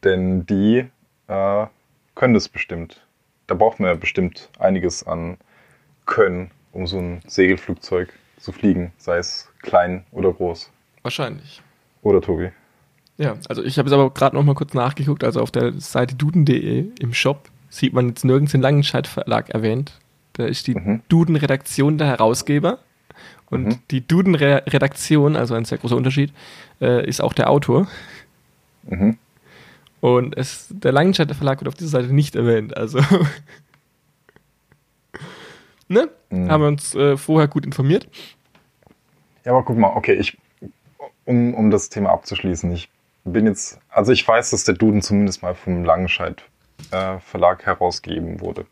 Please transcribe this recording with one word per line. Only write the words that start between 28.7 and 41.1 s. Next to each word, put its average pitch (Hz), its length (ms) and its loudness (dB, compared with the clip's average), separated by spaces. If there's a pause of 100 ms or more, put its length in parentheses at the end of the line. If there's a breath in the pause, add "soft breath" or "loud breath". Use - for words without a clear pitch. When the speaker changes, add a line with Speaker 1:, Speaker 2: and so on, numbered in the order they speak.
Speaker 1:
Mhm. 101 340 0 (840 soft breath)
Speaker 2:
Und 123 360 2
es, - 340 -8
der 139 220 -2
Langenscheidt 156 420 2
Verlag 139 260 -2
wird - 60 -8
auf 135 80 -8
dieser 165 160 -10
Seite 131 240 0
nicht 143 220 2
erwähnt. 113 400 0
Also, 113 240 -2
<laughs> 170 260 4 (2500 loud breath)
ne? 247 200 4 (220)
Speaker 1:
Mhm. 180 200 -2
Speaker 2:
Haben 151 120 4
wir 147 60 4
uns, 147 260 -4
äh, 139 220 2
vorher 151 320 2
gut 147 160 -2
informiert. 139 420 0 (1400 loud breath)
Speaker 1:
Ja, 123 80 0
aber 127 120 2
guck 113 140 -2
mal, 101 180 4
okay, - 180 2
ich, - 220 -2 (880)